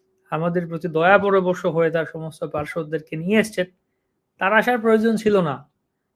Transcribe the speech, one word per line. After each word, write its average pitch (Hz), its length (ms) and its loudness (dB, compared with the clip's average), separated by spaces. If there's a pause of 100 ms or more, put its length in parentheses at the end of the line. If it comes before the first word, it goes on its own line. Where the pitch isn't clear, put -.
(320)
আমাদের 170 360 -2
প্রতি 165 200 -8
দয়া 170 300 4
পরবশ 190 480 2
হয়ে 165 260 0
তার 160 140 -2
সমস্ত 160 380 -12
পার্ষদদেরকে 156 720 -6
নিয়ে 180 240 0
এসছেন। 196 260 -2 (720)
তার 190 160 0
আসার 240 260 2
প্রয়োজন 226 360 2
ছিল 202 260 2
না। 139 280 -4 (460)